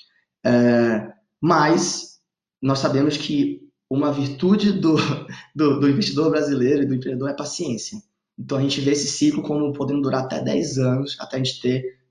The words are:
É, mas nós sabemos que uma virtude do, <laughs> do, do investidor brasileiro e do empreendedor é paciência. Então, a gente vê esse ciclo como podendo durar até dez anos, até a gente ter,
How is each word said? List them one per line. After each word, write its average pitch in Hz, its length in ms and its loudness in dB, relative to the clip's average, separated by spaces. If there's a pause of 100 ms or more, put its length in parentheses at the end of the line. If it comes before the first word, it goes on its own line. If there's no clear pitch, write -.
(480)
É, 117 640 2 (280)
mas 156 800 0 (420)
nós 135 160 0
sabemos 147 380 2
que - 520 -4 (220)
uma 143 220 0
virtude 185 600 2
do, 156 240 2
<laughs> - 580 -4
do, 143 260 2
do 143 100 4
investidor 147 400 0
brasileiro 143 540 2
e - 20 -2
do 131 80 0
empreendedor 131 340 -4
é 139 60 -4
paciência. 139 640 -8 (400)
Então, - 180 -6
a 131 60 0
gente 139 180 0
vê 139 120 2
esse 143 160 0
ciclo 151 340 0
como 147 320 -2
podendo 143 260 -2
durar 131 240 0
até 151 160 -6
dez 135 380 -2
anos, 131 420 -2
até - 160 -10
a - 20 -4
gente 131 220 -4
ter, 127 380 -4 (120)